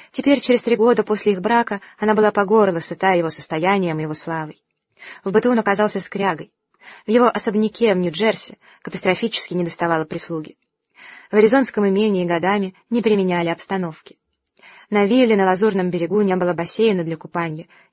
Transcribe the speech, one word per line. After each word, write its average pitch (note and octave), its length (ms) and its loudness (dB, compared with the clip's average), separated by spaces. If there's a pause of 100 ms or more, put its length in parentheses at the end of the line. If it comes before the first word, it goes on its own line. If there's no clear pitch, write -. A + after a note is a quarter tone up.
(100)
Теперь, C4+ 300 2
через A#3+ 220 2
три A#3 140 0
года G#3+ 260 4
после G#3 300 -2
их F#3 80 -6
брака, A3+ 400 0 (180)
она G#3+ 160 2
была G#3+ 160 4
по G#3 140 0
горло G3 360 2
сыта F#3+ 320 0
его E3+ 180 0
состоянием E3+ 680 -2
и D#3 40 -4
его D#3 120 -6
славой. D#3+ 480 -10 (640)
В G3 60 -4
быту A3 200 2
он A#3+ 80 2
оказался G#3 420 0
скрягой. F#3+ 500 -6 (560)
В - 40 -4
его A#3+ 160 4
особняке G#3+ 680 0
в F3+ 40 0
Нью-Джерси F3+ 580 -2 (260)
катастрофически F#3 720 -4
недоставало E3+ 520 -2
прислуги. D#3+ 520 -10 (760)
В - 40 -2
аризонском G#3+ 520 4
имении G3 380 2
годами F#3 500 -2 (140)
не A#3 140 -2
переменяли F#3 460 2
обстановки. E3+ 680 -6 (720)
На G#3 140 2
вилле A3+ 320 4
на G3 80 4
Лазурном F#3 460 0
берегу F3 320 -2
не F#3+ 140 0
было F3+ 180 0
бассейна F3+ 500 0
для D#3+ 120 -6
купания, E3 520 -8 (240)